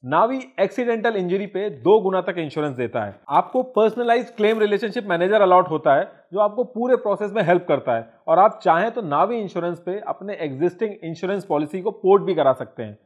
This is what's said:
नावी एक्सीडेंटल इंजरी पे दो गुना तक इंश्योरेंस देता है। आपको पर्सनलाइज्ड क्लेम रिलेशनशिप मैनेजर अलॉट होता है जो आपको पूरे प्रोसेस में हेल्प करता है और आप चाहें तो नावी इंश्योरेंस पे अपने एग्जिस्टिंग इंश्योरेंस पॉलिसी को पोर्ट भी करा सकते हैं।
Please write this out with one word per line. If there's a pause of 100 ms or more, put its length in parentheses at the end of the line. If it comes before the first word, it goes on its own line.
नावी (200)
एक्सीडेंटल
इंजरी
पे
दो
गुना
तक
इंश्योरेंस
देता
है। (160)
आपको (100)
पर्सनलाइज्ड
क्लेम
रिलेशनशिप
मैनेजर
अलॉट
होता
है (220)
जो
आपको
पूरे
प्रोसेस
में
हेल्प
करता
है (200)
और
आप
चाहें
तो
नावी
इंश्योरेंस
पे (100)
अपने
एग्जिस्टिंग (100)
इंश्योरेंस
पॉलिसी
को
पोर्ट
भी
करा
सकते
हैं।